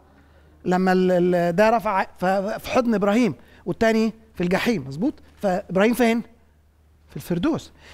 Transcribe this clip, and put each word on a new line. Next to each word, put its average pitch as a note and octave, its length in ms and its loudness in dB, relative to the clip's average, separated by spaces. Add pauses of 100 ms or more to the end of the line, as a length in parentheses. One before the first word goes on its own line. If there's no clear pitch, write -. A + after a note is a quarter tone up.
(640)
لما F#3 260 2
ال-، F#3 200 2 (240)
ال-، F3 200 0
ده G#3+ 140 4
رفع G#3+ 340 0 (140)
ف-، - 80 -4 (340)
في - 100 -14
حضن A#3+ 240 0
إبراهيم G3+ 420 2 (300)
والتاني A3 480 0 (220)
في F3+ 80 -4
الجحيم، F3+ 440 -2
مظبوط؟ D#3+ 260 -4 (280)
فإبراهيم G3 520 0
فين؟ A3+ 280 2 (880)
في - 60 -20
الفردوس. F3+ 560 -4 (220)